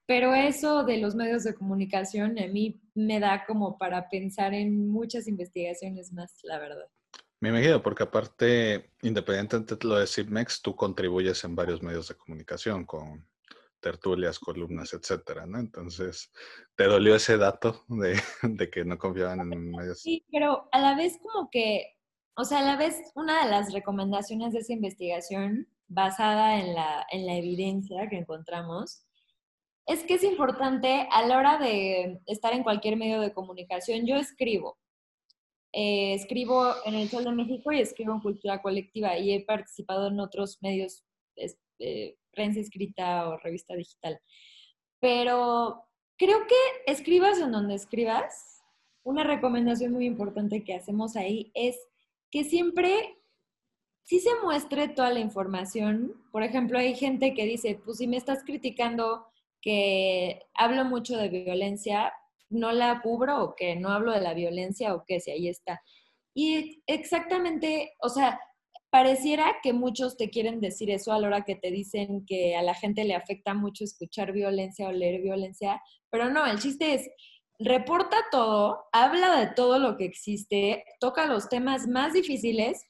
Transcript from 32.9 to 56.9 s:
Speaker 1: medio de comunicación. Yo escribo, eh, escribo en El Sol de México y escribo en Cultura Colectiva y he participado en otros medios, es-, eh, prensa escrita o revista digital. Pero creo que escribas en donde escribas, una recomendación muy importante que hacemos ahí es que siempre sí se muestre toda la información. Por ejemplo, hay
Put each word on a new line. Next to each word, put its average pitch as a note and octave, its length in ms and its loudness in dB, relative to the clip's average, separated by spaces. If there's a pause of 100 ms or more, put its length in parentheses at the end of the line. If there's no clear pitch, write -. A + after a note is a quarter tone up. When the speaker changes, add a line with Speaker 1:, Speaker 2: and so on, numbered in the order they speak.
Speaker 1:
medio A3 240 0
de G#3 140 -2
comunicación. F#3 720 -6
Yo C4 100 2
escribo, A#3+ 640 -2 (920)
eh, G3+ 420 0
escribo B3 580 2 (120)
en G#3+ 100 -4
El G#3+ 140 -2
Sol B3 160 -4
de A#3+ 80 -2
México A#3+ 400 -2
y C#4+ 80 4
escribo A3 340 -4
en G#3+ 60 -4
Cultura G3+ 420 -4
Colectiva G3 560 -2
y G3 140 0
he G3+ 120 -2
participado G3 600 -4
en G3+ 140 -2
otros G3 420 -8
medios, F#3+ 420 -4 (300)
es-, - 240 -10 (220)
eh, - 360 -8 (140)
prensa G#3 300 -4
escrita F#3 680 -4
o D#3+ 100 -6
revista E3+ 360 -10
digital. E3+ 460 -10 (800)
Pero A#3+ 840 2 (320)
creo G#4+ 300 4
que C5 460 4
escribas F4+ 480 6
en C#4+ 100 0
donde G3+ 240 0
escribas, A3+ 880 -4 (400)
una C#4 220 0
recomendación A#3+ 680 2
muy B3 140 0
importante G#3 560 -2
que F#3+ 120 -8
hacemos G#3+ 420 -4
ahí G#3 380 -2
es B3 220 0 (540)
que D4 140 -2
siempre F4 720 2 (840)
sí F4+ 160 4
se A#4 100 4 (140)
muestre D4 440 0
toda B3+ 220 2
la A#3+ 100 0
información. G#3 960 -2 (160)
Por A3 140 -2
ejemplo, B3 340 0
hay B3+ 160 2